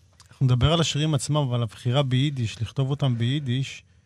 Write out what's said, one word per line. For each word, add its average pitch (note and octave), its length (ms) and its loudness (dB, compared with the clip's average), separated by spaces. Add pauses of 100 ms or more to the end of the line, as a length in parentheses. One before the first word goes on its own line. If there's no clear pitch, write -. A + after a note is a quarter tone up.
(300)
אנחנו - 160 0
נדבר B2+ 260 4
על E3+ 80 4
השירים D3+ 340 0
עצמם, C#3+ 220 0
אבל B2 260 0
הבחירה B2 400 -2
ביידיש, B2+ 600 -2
לכתוב C3 280 -2
אותם C3+ 280 0
ביידיש, C3 640 -2 (240)